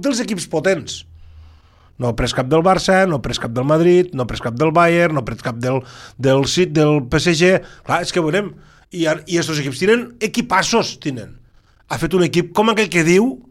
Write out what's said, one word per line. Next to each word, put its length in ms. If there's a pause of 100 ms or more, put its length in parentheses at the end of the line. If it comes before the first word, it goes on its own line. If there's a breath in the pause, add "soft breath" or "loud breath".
dels 180
equips 300
potents. 480 (1000 soft breath)
No 140
ha 60
pres 180
cap 140
del 120
Barça, 460
no 100
ha 60
pres 160
cap 160
del 100
Madrid, 460
no 120
ha 40
pres 160
cap 140
del 180
Bayern, 400
no 60
ha 40
pres 160
cap 200
del, 180 (380 loud breath)
del 320
Cit-, 260
del 320
P 140
S 180
G. 160 (320 loud breath)
Clar, 160
és 80
que 100
veurem. 300 (420 soft breath)
I, 160
ar-, 160
i 140
estos 180
equips 240
tenen 220 (180)
equipassos, 800
tenen. 300 (580)
Ha 80
fet 160
un 140
equip, 260
com 160
aquell 220
que 140
diu... 260 (180)